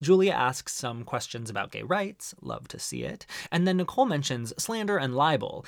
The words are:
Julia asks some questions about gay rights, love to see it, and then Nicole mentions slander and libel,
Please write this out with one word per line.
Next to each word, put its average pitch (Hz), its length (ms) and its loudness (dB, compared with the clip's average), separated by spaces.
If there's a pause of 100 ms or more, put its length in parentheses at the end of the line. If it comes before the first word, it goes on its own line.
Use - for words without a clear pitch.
Julia 190 300 6
asks 127 420 0
some 117 300 -6
questions 117 460 -6
about 101 220 -4
gay 107 100 -8
rights, 196 580 -4
love - 300 -8
to - 100 -12
see 62 240 -6
it, - 220 -8 (260)
and 175 160 4
then 185 100 4
Nicole 185 280 2
mentions 139 560 -2
slander 214 360 -2
and 131 180 0
libel, 143 520 2